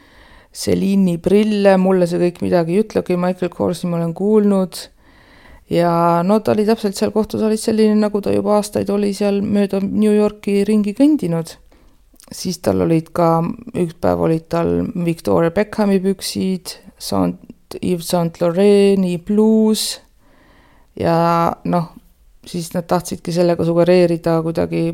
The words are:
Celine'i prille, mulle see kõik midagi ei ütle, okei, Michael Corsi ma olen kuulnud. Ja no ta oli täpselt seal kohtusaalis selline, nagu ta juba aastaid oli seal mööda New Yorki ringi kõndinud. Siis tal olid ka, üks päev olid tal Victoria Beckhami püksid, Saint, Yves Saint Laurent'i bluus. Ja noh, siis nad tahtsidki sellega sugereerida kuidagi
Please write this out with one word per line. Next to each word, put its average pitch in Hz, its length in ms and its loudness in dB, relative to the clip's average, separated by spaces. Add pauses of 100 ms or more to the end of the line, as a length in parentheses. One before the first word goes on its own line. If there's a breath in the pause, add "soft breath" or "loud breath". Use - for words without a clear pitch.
(520 soft breath)
Celine'i 190 720 0
prille, 202 560 4
mulle 185 320 2
see 175 160 -2
kõik 175 180 -4
midagi 175 300 0
ei 208 80 2
ütle, 214 240 -2
okei, 180 100 -2
Michael 180 380 -4
Corsi 185 320 -4
ma 170 160 -2
olen 170 160 -4
kuulnud. 202 640 2 (920 soft breath)
Ja 170 500 2
no 196 220 2
ta 226 80 0
oli 214 160 2
täpselt 214 260 -2
seal 208 220 -2
kohtusaalis 214 500 -2
selline, 214 320 2
nagu 208 240 0
ta 202 140 0
juba 202 240 0
aastaid 202 320 -4
oli 202 240 -2
seal 202 260 0
mööda 202 400 0
New 202 320 0
Yorki 208 540 0
ringi 208 260 0
kõndinud. 180 640 0 (720 soft breath)
Siis - 340 -10
tal - 220 0
olid 165 320 0
ka, 165 240 2 (320)
üks 175 320 -4
päev 175 240 0
olid 160 240 -2
tal 170 320 -2 (240)
Victoria 165 420 0
Beckhami 208 540 -2
püksid, 190 720 -6 (260)
Saint, - 380 -2 (420)
Yves 175 300 -4
Saint 170 260 -2
Laurent'i 196 800 2
bluus. 220 760 2 (1000 soft breath)
Ja 170 200 0 (500)
noh, 170 220 -2 (580)
siis 170 300 -10
nad 175 100 -6
tahtsidki 175 480 -4
sellega 170 320 0
sugereerida 170 680 2 (100)
kuidagi 165 480 -4